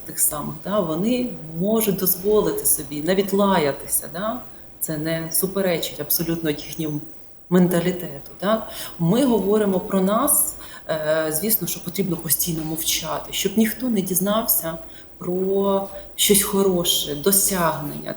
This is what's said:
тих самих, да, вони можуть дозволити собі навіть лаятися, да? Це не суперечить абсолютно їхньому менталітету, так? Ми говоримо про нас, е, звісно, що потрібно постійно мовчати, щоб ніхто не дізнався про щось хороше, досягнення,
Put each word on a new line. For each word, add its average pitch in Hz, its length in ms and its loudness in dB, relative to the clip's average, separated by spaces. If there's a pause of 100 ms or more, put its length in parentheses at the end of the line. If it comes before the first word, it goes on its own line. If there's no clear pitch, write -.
тих - 140 -8
самих, 147 440 -2
да, 196 160 0
вони 208 500 0 (300)
можуть 202 360 2
дозволити 185 720 2
собі 147 360 -2
навіть 190 320 2
лаятися, 175 800 2
да? 220 260 -6 (400)
Це 156 180 -4
не 165 340 -2
суперечить 190 680 0
абсолютно 165 500 -2
їхньому 151 500 -4 (500)
менталітету, 175 920 2
так? 208 280 0 (320)
Ми 208 260 4
говоримо 202 540 4
про 196 220 0
нас, 226 520 2 (360)
е, 156 420 0
звісно, 180 360 0
що - 160 -6
потрібно 170 340 -2
постійно 160 460 -2
мовчати, 160 680 -4
щоб 202 240 -2
ніхто 226 320 2
не 208 120 2
дізнався 185 760 0 (400)
про 196 720 0 (280)
щось 196 280 4
хороше, 175 720 2
досягнення, 151 1000 0